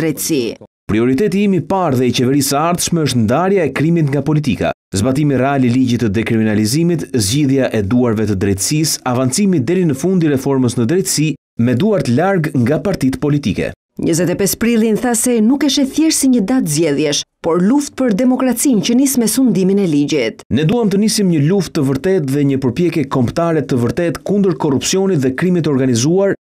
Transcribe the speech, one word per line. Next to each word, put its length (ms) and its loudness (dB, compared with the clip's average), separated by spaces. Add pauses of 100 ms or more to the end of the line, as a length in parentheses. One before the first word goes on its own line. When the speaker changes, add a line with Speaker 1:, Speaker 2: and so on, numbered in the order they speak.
Speaker 1:
drejtësi. 420 -2 (480)
Speaker 2:
"Prioriteti 560 0
im 80 2
i 80 0
parë 400 0
dhe 80 2
i 80 -2
qeverisë 320 0
së 80 0 (140)
ardhshme 340 -2
është 160 0
ndarja 420 2
e 80 -2
krimit 380 0
nga 160 -2
politika, 480 0 (180)
zbatimi 460 0
real 240 0
i 80 2
ligjit 320 0
të 60 0 (100)
dekriminalizimit, 960 0
zgjidhja 580 0
e 100 0
duarve 440 0
të 80 0
drejtësisë, 720 -2
avancimi 560 0
deri 260 0
në 80 0
fund 300 0
i 100 2
reformës 400 0
në 160 0
drejtësi, 440 0 (240)
me 160 2
duart 340 0
larg 460 0
nga 280 0
partitë 380 -2
politike." 500 -2 (280)
Speaker 1:
Njëzet 320 0
e 80 -2
pesë 240 0
prillin 340 2
tha 220 -2
se 240 0
nuk 240 2
e 20 2
sheh 220 0
thjesht 300 0
si 100 2
një 160 2
datë 240 0
zgjedhjesh, 520 0 (200)
por 160 0
luftë 400 0
për 160 0
demokracinë 720 0
që 80 0
nis 240 2
me 80 2
sundimin 560 2
e 80 0
ligjit. 600 0
Speaker 2:
"Ne 140 0
duam 260 2
të 120 0
nisim 260 0
një 200 2
luftë 260 0
të 140 0
vërtetë 460 0
dhe 160 0
një 120 0
përpjekje 520 -2
kombëtare 520 0
të 160 -2
vërtetë 400 -2
kundër 320 0
korrupsionit 640 0
dhe 160 0
krimit 320 0
organizuar, 680 2 (180)